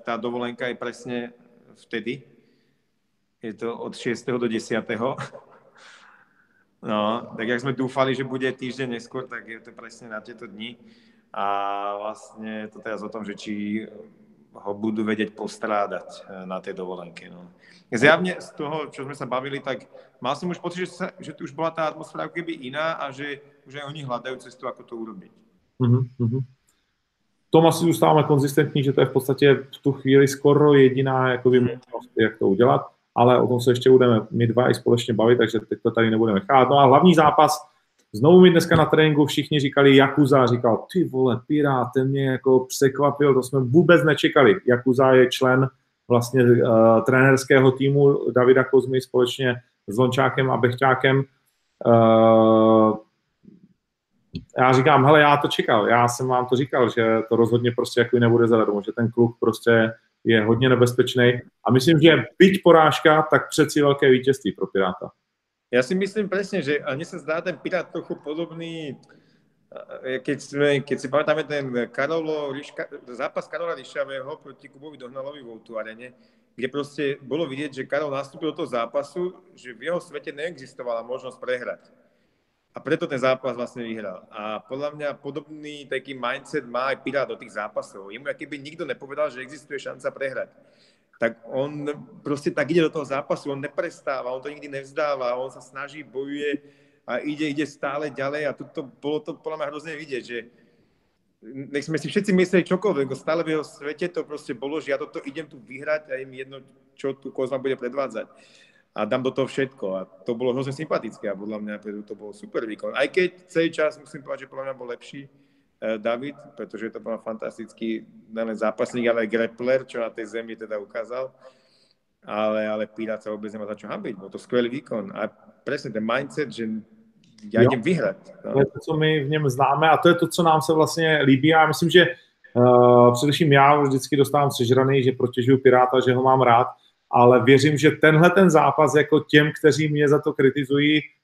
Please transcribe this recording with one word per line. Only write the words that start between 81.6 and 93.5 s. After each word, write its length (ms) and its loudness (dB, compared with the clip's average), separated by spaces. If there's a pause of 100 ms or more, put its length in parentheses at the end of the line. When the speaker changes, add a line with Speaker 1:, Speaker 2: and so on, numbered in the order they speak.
Speaker 1:
A 60 -16
preto 260 -4
ten 120 -6
zápas 380 -2
vlastně 260 -10
vyhrál. 480 -12
A 280 -10
podle 360 -10
mě 180 -10
podobný 720 -16
taký 280 -10
mindset 520 -8
má 140 -8
aj 160 -4
Pirát 320 -6
do 80 -12
tých 160 -20
zápasov. 580 -12
Jemu 180 -18
akoby 300 -12
nikdo 260 -16
nepovedal, 460 -8
že 100 -16
existuje 380 -16
šanca 320 -12
prehrať. 380 -10 (720)
Tak 120 -2 (120)
on 420 -8 (360)
prostě 280 -6
tak 200 -4
ide 100 2
do 100 0
toho 140 -8
zápasu, 460 -6